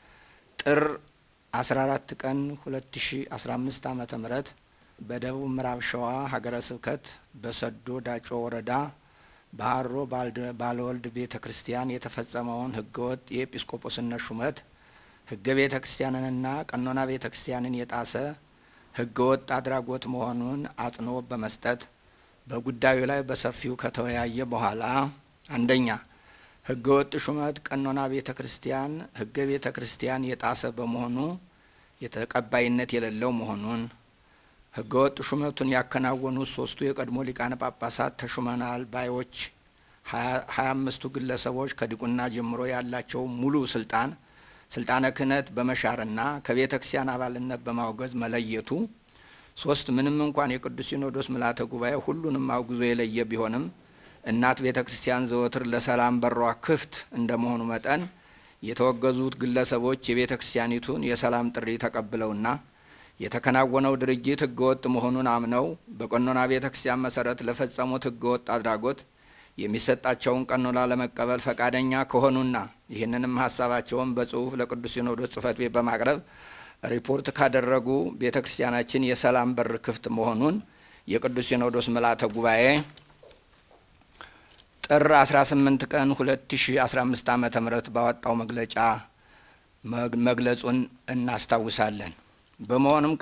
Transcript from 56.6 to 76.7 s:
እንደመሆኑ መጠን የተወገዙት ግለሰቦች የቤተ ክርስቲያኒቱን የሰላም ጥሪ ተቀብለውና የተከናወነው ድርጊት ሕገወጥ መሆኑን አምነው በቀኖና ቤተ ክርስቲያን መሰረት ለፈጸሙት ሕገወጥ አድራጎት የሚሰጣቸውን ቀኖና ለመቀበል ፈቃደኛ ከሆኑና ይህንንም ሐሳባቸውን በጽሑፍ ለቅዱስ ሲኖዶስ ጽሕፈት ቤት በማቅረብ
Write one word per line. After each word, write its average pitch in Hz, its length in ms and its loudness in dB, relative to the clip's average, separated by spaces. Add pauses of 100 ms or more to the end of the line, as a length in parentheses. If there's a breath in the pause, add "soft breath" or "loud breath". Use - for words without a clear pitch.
እንደመሆኑ 117 520 0
መጠን 123 360 0 (640 soft breath)
የተወገዙት 127 720 2
ግለሰቦች 123 680 2
የቤተ 123 280 2
ክርስቲያኒቱን 120 720 -2
የሰላም 120 480 2
ጥሪ 113 260 -4
ተቀብለውና 110 680 -2 (720 soft breath)
የተከናወነው 131 760 4
ድርጊት 127 460 0
ሕገወጥ 127 460 2
መሆኑን 127 400 2
አምነው 117 380 2 (240)
በቀኖና 123 560 0
ቤተ 131 200 2
ክርስቲያን 131 360 -2
መሰረት 123 400 -2
ለፈጸሙት 127 640 -2
ሕገወጥ 120 460 0
አድራጎት 113 480 0 (580 soft breath)
የሚሰጣቸውን 123 880 0
ቀኖና 127 400 2
ለመቀበል 123 560 0
ፈቃደኛ 127 640 2
ከሆኑና 127 520 4 (320)
ይህንንም 120 480 -2
ሐሳባቸውን 123 760 0
በጽሑፍ 123 400 -2
ለቅዱስ 123 400 -4
ሲኖዶስ 120 380 -2
ጽሕፈት 110 260 -2
ቤት 120 160 -2
በማቅረብ 120 460 2 (640 loud breath)